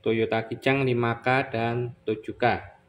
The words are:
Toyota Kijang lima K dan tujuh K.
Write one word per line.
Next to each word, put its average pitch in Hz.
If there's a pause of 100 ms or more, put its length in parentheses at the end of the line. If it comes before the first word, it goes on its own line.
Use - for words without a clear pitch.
Toyota 113
Kijang 135
lima 120
K 131
dan 120
tujuh 110
K. 107 (220)